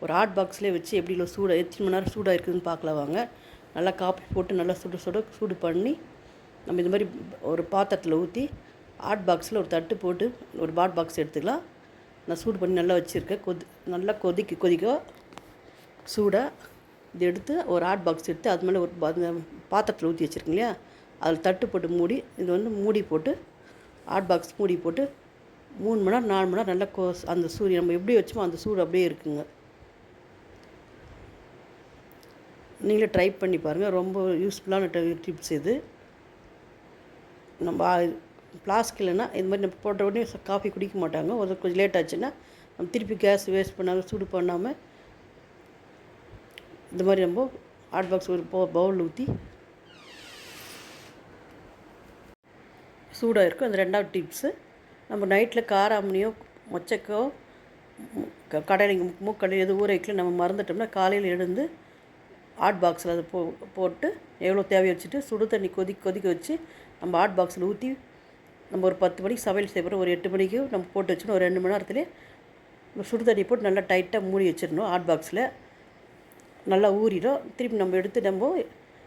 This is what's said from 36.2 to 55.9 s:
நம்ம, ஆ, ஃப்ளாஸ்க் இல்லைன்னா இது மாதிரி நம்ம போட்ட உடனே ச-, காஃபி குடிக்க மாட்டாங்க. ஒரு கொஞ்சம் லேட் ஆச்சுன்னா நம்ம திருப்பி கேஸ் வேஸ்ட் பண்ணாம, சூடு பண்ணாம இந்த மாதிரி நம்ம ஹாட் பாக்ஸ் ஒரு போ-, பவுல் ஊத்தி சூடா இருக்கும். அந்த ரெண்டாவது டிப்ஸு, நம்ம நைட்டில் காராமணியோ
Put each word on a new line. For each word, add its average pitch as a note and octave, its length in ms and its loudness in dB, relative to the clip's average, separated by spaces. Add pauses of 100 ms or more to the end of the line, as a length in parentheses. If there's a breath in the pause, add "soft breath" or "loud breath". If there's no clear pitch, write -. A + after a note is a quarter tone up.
நம்ம, E3+ 140 -2 (100)
ஆ, F3+ 40 4 (680)
ஃப்ளாஸ்க் G#3+ 380 0
இல்லைன்னா F#3+ 240 0 (120)
இது F#3 120 -2
மாதிரி G3 140 0
நம்ம F#3 220 -4
போட்ட G#3 220 -2
உடனே G#3 140 0 (100)
ச-, - 60 -12 (120)
காஃபி G3 240 -2
குடிக்க G3 280 -6
மாட்டாங்க. D#3+ 300 -2 (100)
ஒரு F#3 200 -2
கொஞ்சம் F3+ 180 0
லேட் G3 200 4
ஆச்சுன்னா F3 300 -2 (460 loud breath)
நம்ம F3 180 -6
திருப்பி A3 300 -2
கேஸ் G3+ 220 6 (100)
வேஸ்ட் F#3+ 220 0
பண்ணாம, F#3 320 0
சூடு G3 240 -4
பண்ணாம F3+ 380 0 (2250 loud breath)
இந்த F3+ 160 -2
மாதிரி F#3+ 180 6
நம்ம F3+ 180 0 (500)
ஹாட் F#3 180 0
பாக்ஸ் F#3 240 0
ஒரு E3+ 160 -2
போ-, F#3 260 2
பவுல் F#3 280 4
ஊத்தி A#3 200 -6 (4000)
சூடா A3+ 280 4
இருக்கும். B3 220 0
அந்த G3 140 2
ரெண்டாவது F#3+ 320 0
டிப்ஸு, F#3 360 -4 (600)
நம்ம G3+ 220 0
நைட்டில் A#3 400 2
காராமணியோ G3+ 580 2 (440)